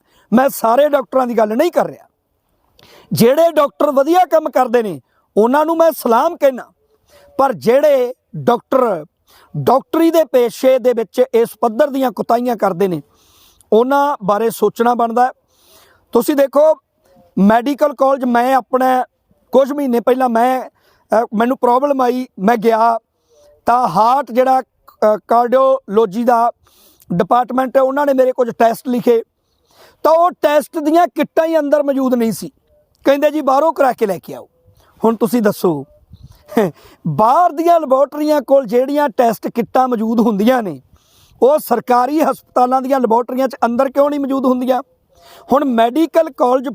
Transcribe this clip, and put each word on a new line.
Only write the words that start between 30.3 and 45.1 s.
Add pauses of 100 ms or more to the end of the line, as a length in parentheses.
ਟੈਸਟ
ਦੀਆਂ
ਕਿੱਟਾਂ
ਹੀ
ਅੰਦਰ
ਮੌਜੂਦ
ਨਹੀਂ
ਸੀ। (540)
ਕਹਿੰਦੇ
ਜੀ
ਬਾਹਰੋਂ
ਕਰਾ
ਕੇ
ਲੈ
ਕੇ
ਆਓ। (560)
ਹੁਣ
ਤੁਸੀਂ
ਦੱਸੋ, (640)
<laughs> (340)
ਬਾਹਰ
ਦੀਆਂ
ਲੈਬਾਰਟਰੀਆਂ
ਕੋਲ
ਜਿਹੜੀਆਂ
ਟੈਸਟ
ਕਿੱਟਾਂ
ਮੌਜੂਦ
ਹੁੰਦੀਆਂ
ਨੇ, (600)
ਉਹ
ਸਰਕਾਰੀ
ਹਸਪਤਾਲਾਂ
ਦੀਆਂ
ਲੈਬਾਰਟਰੀਆਂ
'ਚ
ਅੰਦਰ
ਕਿਉਂ
ਨਹੀਂ
ਮੌਜੂਦ
ਹੁੰਦੀਆਂ? (720)